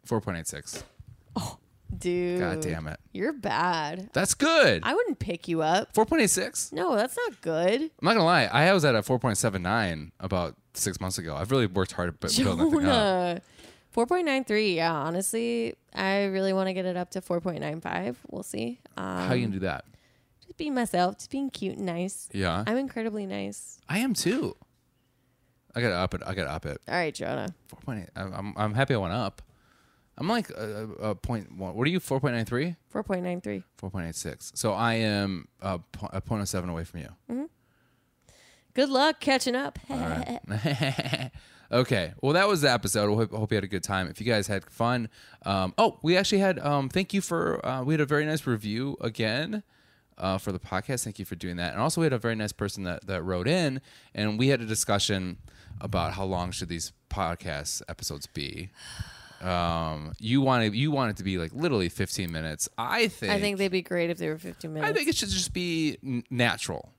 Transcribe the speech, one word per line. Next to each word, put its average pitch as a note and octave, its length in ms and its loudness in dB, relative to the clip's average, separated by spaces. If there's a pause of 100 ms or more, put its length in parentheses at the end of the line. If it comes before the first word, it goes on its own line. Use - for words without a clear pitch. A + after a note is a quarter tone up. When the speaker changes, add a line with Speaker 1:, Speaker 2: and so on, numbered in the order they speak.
Speaker 1:
Four A2+ 160 0
point F#2+ 180 -4
eight D#2+ 100 -6
six. - 340 -10 (540)
Speaker 2:
Oh, - 220 -6 (380)
dude. F3+ 440 -2
Speaker 1:
God F3+ 200 0
damn E2 280 -4
it. D2+ 100 -10 (140)
Speaker 2:
You're C#4+ 200 -2
bad. E3+ 800 -2
Speaker 1:
That's - 220 2
good. C4 500 6
Speaker 2:
I C4 100 2
wouldn't G#4 260 0
pick - 280 -4
you D#3+ 140 2
up. E3+ 320 2
Speaker 1:
Four A3 120 6
point D#4+ 160 4
eight G3 80 6
six? - 420 -2
Speaker 2:
No, E4 240 2
that's A3+ 200 0
not A4+ 240 -4
good. F3 420 2
Speaker 1:
I'm D#4+ 80 -6 (120)
not G3 120 6
gonna G3 100 6
lie. E3 220 6
I D3+ 260 6
was F3+ 120 6
at C3+ 120 6
a G#2 60 4
four B2+ 180 2
point A2+ 180 2
seven F#2+ 240 2
nine F2 480 0 (100)
about F2+ 360 -2 (180)
six - 260 -2
months F#2+ 180 -4
ago. D#2+ 180 -6
I've F#2 160 -2
really C3 140 6
worked F#2 260 0
hard F2 160 -2
to E2 40 -4
bu-, - 320 0
build F2+ 140 2
that D#4+ 60 4
thing D#4 140 4
up. C#4+ 40 2
Speaker 2:
Jonah. F#3+ 600 2 (480)
Four A#3 160 2
point F4+ 200 2
nine C4+ 180 2
three, G#3 300 2
yeah. E3 180 2
Honestly, A3+ 840 -2 (180)
I G3 300 2
really F#3+ 280 2
wanna F#3+ 220 2
get F#3 100 -2
it F3+ 120 -2
up F3+ 160 -4
to F#3 80 -4
four F3 200 0
point E3 200 -4
nine D3+ 200 -4
five. A3 380 -4 (100)
We'll - 140 -8
see. A#3+ 380 -6 (160)
Um, F#2 320 -2
Speaker 1:
How B2+ 60 4
you B2 120 2
gonna G#2 80 -2
do F#2+ 120 -2
that? C#2 180 -4 (600)
Speaker 2:
just - 120 -20
being D4+ 180 -4
myself, F#3+ 440 2
just - 120 -14
being C#4 180 -2
cute - 280 -6
and G3+ 100 -4
nice. F3+ 460 -4
Speaker 1:
Yeah. F#2+ 340 0
Speaker 2:
I'm A3 100 0
incredibly A3+ 500 -4
nice. G3 520 -8 (100)
Speaker 1:
I E3 120 0
am B3 140 2
too. G#3+ 420 0 (1200)
I A#2+ 40 0
gotta A2+ 140 2
up F2+ 200 0
it. F2+ 120 -6
I F#2 80 -4
gotta E2 160 -2
up D#2 160 -6
it. C#2+ 220 -6
Speaker 2:
All - 60 -4
right, E3 200 -2
Jonah. C3+ 400 -6 (140)
Speaker 1:
Four - 160 -18
point A2+ 180 -6
eight. - 140 -14
I'm, F#2+ 180 -6
I'm, G2+ 220 -8
I'm G#2+ 180 0
happy C3+ 200 4
I - 20 2
went F#2+ 180 0
up. A2+ 260 -4 (840)
I'm D#3+ 60 -2
like A3+ 220 0
a, G#2+ 380 -6 (120)
a, G#2+ 100 -2
a G2+ 40 0
point G2+ 420 -4
one. F#2 180 -6
What A#2 120 0
are D#3+ 40 2
you, F3+ 100 0
four C3+ 200 0
point C3 140 2
nine A2+ 100 0
three? D3 320 -2 (120)
Speaker 2:
Four - 140 -4
point F#3 220 -2
nine F3+ 160 -4
three. G3 220 -6 (140)
Speaker 1:
Four G2 140 -8
point F#2 180 -6
eight E2 60 -8
six. - 400 -10
So A2 180 0
I A2+ 220 2
am G2+ 540 0 (120)
a F#2+ 200 -4
po-, - 320 -12
a G2 80 -4
point G#2 220 -2
oh - 20 -2
seven F2+ 260 -4
away E2 140 -6
from - 160 -12
you. C2+ 80 -12 (220)
Speaker 2:
Mm-hmm. B3+ 140 -4 (1300)
Good C4+ 140 4
luck C#4 320 4
catching C4 360 2
up. C#4 220 -4 (120)
Speaker 1:
All C4+ 80 -4
right. C3+ 1400 -2
<laughs> - 60 -16 (320)
Okay. A2+ 480 2
Well, C#3 140 4
that F#3+ 140 6
was F#3+ 120 4
the C#3 100 6
episode. G#2 380 2
We G#2 80 4
hope, A2+ 160 2
hope G#2+ 180 -2
you A2+ 40 2
had G2+ 100 2
a - 20 -6
good F2+ 160 -4
time. F#2+ 240 0
If - 140 -10
you G#2 60 -4
guys G#2+ 200 2
had G2 240 -2
fun. A#2 380 0 (380)
Um, F#2+ 320 2
oh, G#3+ 240 4
we F3 160 4
actually G3 220 4
had, F#3 180 4
um, C#3 320 0
thank F#3+ 240 -2
you G3 80 2
for, E3+ 420 0
uh, B2+ 180 -2
we D3 120 2
had D3+ 80 4
a - 20 6
very D3 220 2
nice D#3 200 -2
review A2+ 540 -2
again, B2 600 -2 (560)
uh, F#2+ 180 0
for F#2+ 160 -4
the F2+ 60 -2
podcast. G2+ 460 -4
Thank G#2 140 -8
you G2 60 -6
for F#2 100 -8
doing F2 220 -6
that. F2 160 -2
And G2+ 80 -2
also D#3+ 220 2
we - 20 4
had D3 80 4
a B2 60 0
very A2+ 160 0
nice G#2+ 180 -2
person G2+ 320 -4
that, F2 220 -6
that F#2 160 -2
wrote F2+ 260 0
in, D3 320 2 (340)
and G#2+ 240 0
we C3 100 4
had C3+ 120 4
a A2+ 60 -6
discussion G2+ 720 0 (420)
about E2+ 320 0
how F#2+ 120 -4
long F2+ 260 -2
should F2 180 -6
these E2+ 240 -6 (160)
podcast E2+ 800 -4
episodes - 380 -8
be. D#2 420 -8 (720)
Um, E2 800 -2
you B2+ 240 2
want B2+ 220 4
it, G#2 100 2
you C#3 160 0
want C3 220 0
it - 40 -6
to F#2+ 80 -10
be, F#2+ 140 0
like, E2 160 -4
literally B2 340 2
fifteen F#2 420 -4
minutes. D#2+ 460 -4
I G3 320 0
think G3+ 240 -2
Speaker 2:
I G3+ 80 0
think G3+ 160 0
they'd G3 160 0
be F#3 80 0
great E3+ 300 -2
if E3+ 80 -4
they F3 100 -4
were D#3 80 -4
fifteen E3 380 -12
minutes. G#4 160 0
Speaker 1:
I - 40 0
think D4+ 140 2
it - 80 2
should G3+ 140 -2
just F#3 240 -2
be E3 500 0
n-, B2 240 -2
natural. A#2 720 -2